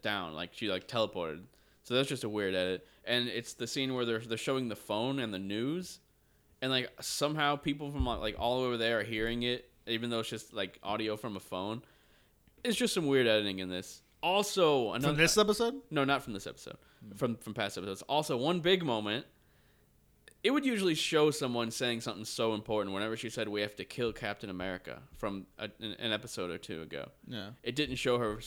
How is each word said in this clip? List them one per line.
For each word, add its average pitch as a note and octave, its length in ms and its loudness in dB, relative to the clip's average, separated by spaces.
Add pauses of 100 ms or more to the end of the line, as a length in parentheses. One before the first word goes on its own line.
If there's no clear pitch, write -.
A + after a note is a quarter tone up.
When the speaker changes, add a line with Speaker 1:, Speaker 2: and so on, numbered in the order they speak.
Speaker 1:
down, G2 320 -2
like, E2+ 180 -6
she, A2 160 -4
like, F#2 180 -2
teleported. F#2+ 580 -2 (400)
So B2 100 -4
that's C3+ 160 4
just B2+ 140 -4
a A2+ 40 -2
weird G2+ 260 0
edit. F#2 320 0 (180)
And A#2+ 240 0
it's A#2 260 -6
the A#2 120 -6
scene C3+ 280 -2
where B2 100 2
they're, A2+ 160 0
they're A2+ 160 -4
showing C3 320 -2
the G#2 80 -6
phone A#2+ 420 0
and A2+ 140 -2
the F#2+ 60 -4
news, A#2 640 -4 (600)
and, C3 100 -2
like, B2+ 300 0
somehow D3 560 2
people C#3+ 340 -4
from, C#3+ 140 0
like, G#2+ 340 -2
all B2 220 2
over B2 160 0
there A2+ 240 2
are - 20 -2
hearing A2+ 420 0
it, B2 260 -2 (160)
even A#2 240 0
though A2+ 100 0
it's A2 80 -4
just, - 240 -10
like, G2 300 -4
audio G#2+ 340 -2
from G#2+ 200 -8
a F#2 40 -6
phone. G#2 420 -4 (800)
It's A3+ 140 0
just A#3+ 160 2
some E3 140 2
weird C3+ 200 8
editing G#2 340 6
in F#2 100 -4
this. F#2 320 -8 (200)
Also, F3+ 680 4
another C#3 220 2
Speaker 2:
From - 20 0
this E3 220 6
episode? G#3+ 380 4 (140)
Speaker 1:
No, C#3+ 140 4
not C3+ 180 2
from A2+ 120 -8
this F#2+ 120 -6
episode. - 300 -12 (320)
Speaker 2:
Hmm. G2+ 80 -16
Speaker 1:
From, A#2+ 200 0
from A2 180 -10
past G2+ 240 -2
episodes. F#2+ 240 -6
Also, D3 340 0
one D#3+ 240 2
big F3+ 240 4
moment. A2 400 0 (1160)
It B3 100 2
would C#4+ 120 2
usually G3 300 2
show D3+ 360 4
someone A#2+ 400 0
saying A#2+ 300 -2
something G#2+ 240 -8
so A2+ 300 0
important G2+ 400 0
whenever G#2+ 200 -2
she A2+ 140 -6
said, A2 200 -4
"We G#2 120 -2
have G#2 160 -2
to G2 80 -8
kill A#2+ 260 -2
Captain G#2 380 -6
America," F2+ 540 -6 (160)
from G2 280 -6 (120)
a, G#2 60 -8 (160)
an, G#2+ 180 -8
an A2+ 140 0
episode G#2 380 -4
or E2+ 60 -4
two F2+ 240 -8
ago. D2+ 300 -8 (180)
Speaker 2:
Yeah. G#2+ 220 -10 (120)
Speaker 1:
It A#2+ 140 -4
didn't C3+ 200 -2
show B2 200 2
her, A2 300 0